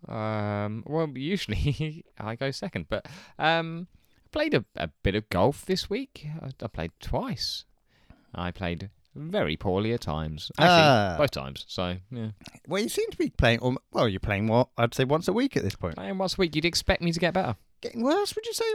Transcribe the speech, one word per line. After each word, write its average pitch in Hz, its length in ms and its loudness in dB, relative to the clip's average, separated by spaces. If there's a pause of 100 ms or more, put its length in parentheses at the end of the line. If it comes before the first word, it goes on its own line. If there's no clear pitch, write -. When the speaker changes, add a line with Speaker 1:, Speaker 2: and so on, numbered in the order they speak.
Speaker 1:
Um, 107 800 -2
well, 156 300 -2
usually 151 960 -2
<laughs> - 80 -20
I 107 160 -6
go 135 160 -4
second, 117 380 -6
but, 104 180 -4 (320)
um, 165 480 0 (380)
I - 80 -20
played 302 200 0
a, 120 120 2 (100)
a 80 140 -4 (120)
bit 95 140 2
of 107 140 -2
golf 110 360 2
this 185 240 -2
week. 233 380 -6 (160)
I, 131 60 -10 (140)
I - 40 -6
played - 320 -6
twice. - 680 -4 (680)
I 87 160 -4
played 90 400 -4 (240)
very 151 420 -2
poorly 104 360 0
at 120 80 -4
times. 78 580 -4
Actually, 156 100 8
Speaker 2:
Ah. 131 480 8
Speaker 1:
both 139 140 2
times. 67 360 -8
So, 90 280 -4 (160)
yeah. 113 200 -8 (360)
Speaker 2:
Well, 190 160 0
you 262 60 -2
seem 440 200 -2
to - 80 -10
be 330 140 0
playing, - 320 4
al-, 127 140 0 (160)
well, 143 140 4
you're 95 120 0
playing 101 280 0
what, 117 200 4 (100)
I'd 120 160 2
say 135 120 2
once 147 220 2
a 185 60 2
week 254 240 0
at - 60 0
this 95 120 -2
point. - 200 -6
Speaker 1:
Playing 190 240 -6
once - 180 -2
a 196 40 0
week. 156 140 0
You'd 156 100 2
expect - 360 2
me 170 120 2
to 165 60 -4
get 170 140 2
better. 170 220 0 (260)
Speaker 2:
Getting 233 220 -6
worse, 381 320 2
would 440 100 -6
you 466 60 -6
say, 453 240 -2